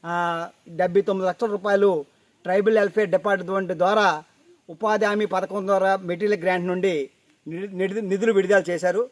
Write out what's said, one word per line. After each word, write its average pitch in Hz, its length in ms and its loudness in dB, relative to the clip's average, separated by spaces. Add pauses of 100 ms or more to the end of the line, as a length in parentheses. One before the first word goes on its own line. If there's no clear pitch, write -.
ఆ, 170 100 -6 (540)
డెబ్బై 180 320 0
తొమ్మిది 190 280 -2
లక్షల 208 220 -2
రూపాయలు 196 540 2 (400)
ట్రైబల్ 202 340 2
వెల్ఫేర్ 202 320 0
డిపార్ట్‌మెంట్ 185 640 -2
ద్వారా 190 360 2 (600)
ఉపాధి 214 340 0
హామీ 208 220 0
పథకం 185 400 -4
ద్వారా 190 300 2
మెటీరియల్ 190 460 -2
గ్రాంట్ 180 240 0
నుండి 180 440 -2 (380)
నిధు-, 190 260 -10
నిధు-, 190 360 -2
నిధులు 196 220 2
విడుదల 196 380 4
చేశారు. 180 420 0